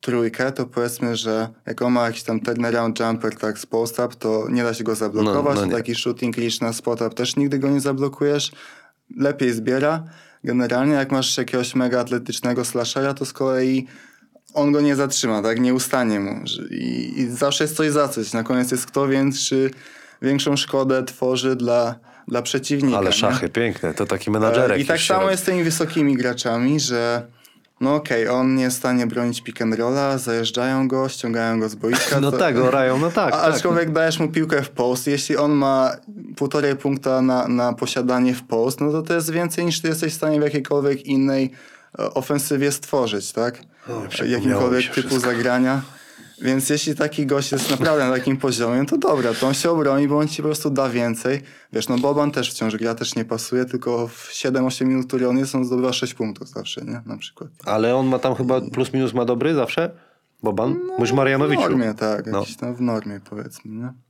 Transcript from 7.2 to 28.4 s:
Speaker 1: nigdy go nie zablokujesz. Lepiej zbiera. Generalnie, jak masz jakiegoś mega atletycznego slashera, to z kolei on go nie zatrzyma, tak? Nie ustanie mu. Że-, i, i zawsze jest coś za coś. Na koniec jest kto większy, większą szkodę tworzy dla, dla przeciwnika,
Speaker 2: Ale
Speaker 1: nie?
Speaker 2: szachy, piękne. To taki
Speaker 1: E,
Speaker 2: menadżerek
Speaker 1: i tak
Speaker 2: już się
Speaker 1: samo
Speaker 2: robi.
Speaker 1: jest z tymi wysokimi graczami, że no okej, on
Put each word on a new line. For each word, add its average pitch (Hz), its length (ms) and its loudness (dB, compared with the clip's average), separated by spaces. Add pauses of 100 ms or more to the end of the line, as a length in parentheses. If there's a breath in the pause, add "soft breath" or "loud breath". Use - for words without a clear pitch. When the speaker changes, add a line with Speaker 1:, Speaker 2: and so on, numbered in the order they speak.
Speaker 1:
nigdy 143 220 0
go 139 100 0
nie 139 120 4
zablokujesz. 143 720 0 (640 loud breath)
Lepiej 139 360 2
zbiera. 135 520 0 (400 loud breath)
Generalnie, 123 500 2
jak 135 180 0
masz 131 260 0
jakiegoś 123 360 -2
mega 127 260 2
atletycznego 123 640 -2
slashera, 135 500 -2
to 139 100 -4
z - 80 -10
kolei 131 540 0 (680 loud breath)
on 147 180 4
go 147 80 4
nie 143 160 4
zatrzyma, 127 460 0
tak? 113 180 2
Nie 127 140 4
ustanie 123 460 0
mu. 101 260 -4
Że-, - 240 -8
i, - 500 -4
i 127 100 2
zawsze 139 340 0
jest 151 120 -4
coś 156 140 2
za 147 180 2
coś. 110 240 -6
Na 113 100 -2
koniec 123 280 0
jest 123 160 -2
kto 139 220 0
większy, 135 600 2 (520 loud breath)
większą 139 340 2
szkodę 131 460 0
tworzy 127 540 0
dla, 120 380 2 (340 loud breath)
dla 120 140 -2
przeciwnika, 135 560 0
Speaker 2:
Ale 98 120 2
Speaker 1:
nie? - 60 2
Speaker 2:
szachy, 87 320 0
piękne. 113 460 -2
To 101 120 -2
taki 98 240 -2
Speaker 1:
E, - 20 2
Speaker 2:
menadżerek 113 480 4
Speaker 1:
i 139 40 0
tak 165 120 2
Speaker 2:
już 160 60 0
się - 60 0
Speaker 1:
samo 190 120 2
Speaker 2:
robi. 190 100 2
Speaker 1:
jest 185 120 0
z - 40 -2
tymi 180 180 2
wysokimi 160 520 2
graczami, 123 640 0
że 120 460 -2 (540 soft breath)
no 135 140 2
okej, 120 340 0
on 127 260 2